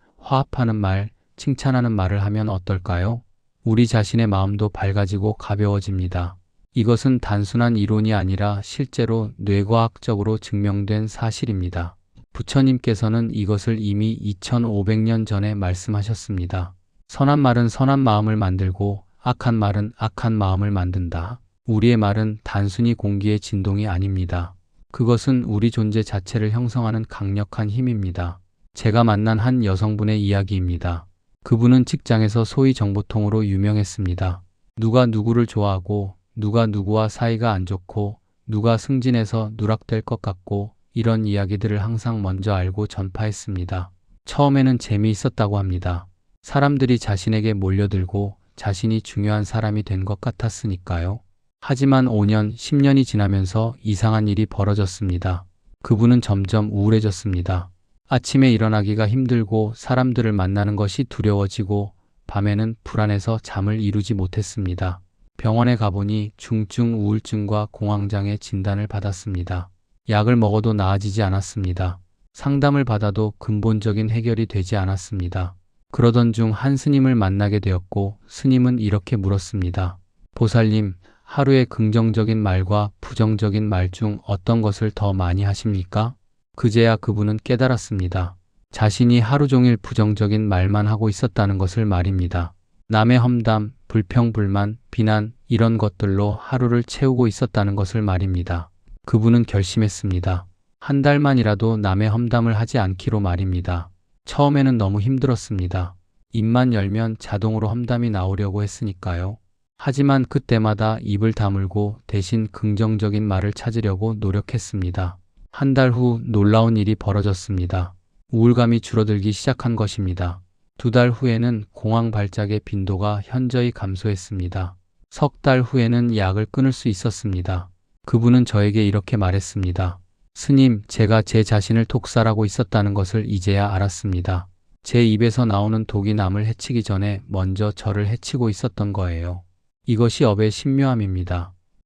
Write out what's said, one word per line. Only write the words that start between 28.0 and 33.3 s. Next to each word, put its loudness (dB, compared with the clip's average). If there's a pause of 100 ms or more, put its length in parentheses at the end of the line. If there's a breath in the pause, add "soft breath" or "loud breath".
제가 2
만난 2
한 2
여성분의 0
이야기입니다. -2 (380)
그분은 4
직장에서 0
소위 2
정보통으로 0